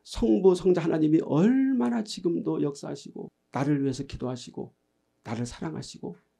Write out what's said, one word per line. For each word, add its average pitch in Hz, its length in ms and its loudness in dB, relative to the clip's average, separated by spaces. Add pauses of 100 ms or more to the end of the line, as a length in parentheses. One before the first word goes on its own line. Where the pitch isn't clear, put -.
성부, 202 520 4
성자 180 260 2
하나님이 156 440 2
얼마나 240 760 2
지금도 160 580 -2
역사하시고 - 680 -8 (220)
나를 139 320 0
위해서 135 200 -2
기도하시고 - 680 -10 (520)
나를 113 220 -6
사랑하시고 156 720 -10 (240)